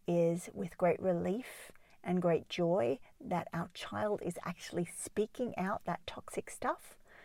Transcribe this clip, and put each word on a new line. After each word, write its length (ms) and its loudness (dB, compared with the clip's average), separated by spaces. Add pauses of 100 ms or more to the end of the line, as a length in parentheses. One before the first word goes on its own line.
is 480 4
with 240 -6
great 220 4
relief 720 -2 (320)
and 180 2
great 260 4
joy 520 4 (200)
that 320 -2
our 220 -2
child 480 -2
is 220 -2
actually 400 -4
speaking 720 -2
out 260 -2
that 220 -4
toxic 440 -8
stuff 460 -4 (280)